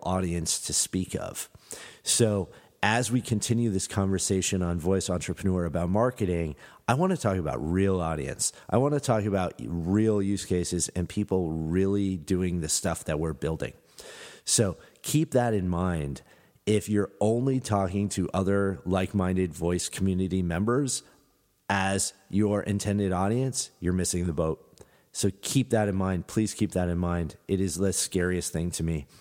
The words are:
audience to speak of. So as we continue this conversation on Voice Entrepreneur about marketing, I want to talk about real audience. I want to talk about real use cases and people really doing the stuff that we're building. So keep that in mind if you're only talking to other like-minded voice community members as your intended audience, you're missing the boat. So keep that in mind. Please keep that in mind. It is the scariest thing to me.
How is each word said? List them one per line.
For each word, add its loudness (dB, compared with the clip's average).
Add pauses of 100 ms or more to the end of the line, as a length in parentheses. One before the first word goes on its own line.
audience -2
to -8
speak -2
of. -8 (540)
So 4 (320)
as 2
we 2
continue 0
this -2
conversation 0
on 0
Voice 2
Entrepreneur -2
about -2
marketing, 0 (320)
I 2
want 2
to 0
talk 0
about -2 (160)
real 2
audience. -4 (160)
I 2
want 4
to 0
talk 2
about 0
real 2
use -2
cases -2
and -2
people 0
really 0
doing 0
the -6
stuff -2
that -2
we're -2
building. -4 (720)
So 2 (240)
keep 0
that 2
in 0
mind 0 (460)
if 2
you're 2 (120)
only 2
talking 0
to -2
other 0
like-minded 0
voice -2
community 0
members 0 (680)
as 0 (160)
your 2
intended 0
audience, 0 (100)
you're 2
missing 0
the -2
boat. -4 (260)
So 0 (100)
keep 0
that 4
in -2
mind. 0
Please 0
keep -2
that 2
in 0
mind. -2 (120)
It 0
is -2
the 0
scariest -2
thing -2
to -6
me. -2 (140)